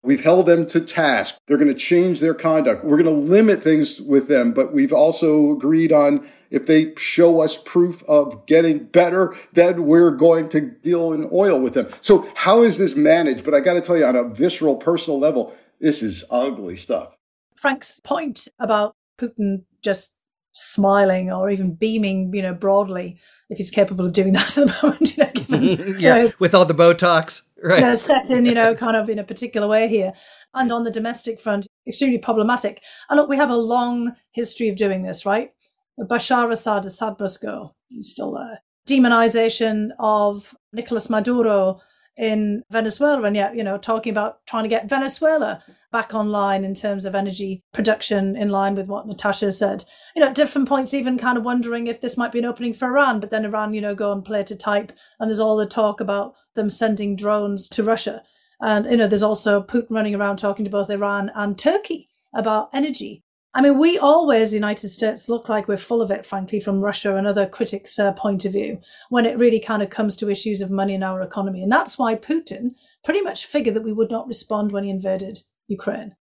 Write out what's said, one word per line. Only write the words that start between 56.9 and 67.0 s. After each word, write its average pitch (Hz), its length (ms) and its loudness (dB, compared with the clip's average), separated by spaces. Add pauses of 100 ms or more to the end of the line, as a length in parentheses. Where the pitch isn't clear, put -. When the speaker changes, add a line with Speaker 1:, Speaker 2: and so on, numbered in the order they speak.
Speaker 2:
drones 202 520 -2
to - 140 -4
Russia. 220 400 -2 (380)
And, 220 260 0
you 240 100 2
know, 220 100 4
there's 202 160 2
also 208 400 2
Putin 233 280 -4
running 214 240 -2
around 202 240 -4
talking 202 260 -4
to 190 60 -6
both 202 180 -2
Iran 202 460 -4
and 208 240 -4
Turkey 349 500 -2 (260)
about 214 380 -2
energy. 269 520 -6 (300)
I 262 80 2
mean, 277 160 6
we 339 200 4
always, 285 520 4
the 214 80 -2
United 208 320 -4
States, 220 400 -4
look 233 180 -4
like 214 180 -4
we're 202 120 -4
full 233 240 -4
of 196 80 -4
it, 196 160 -6
frankly, 196 340 -6
from 196 220 -2
Russia 202 340 -2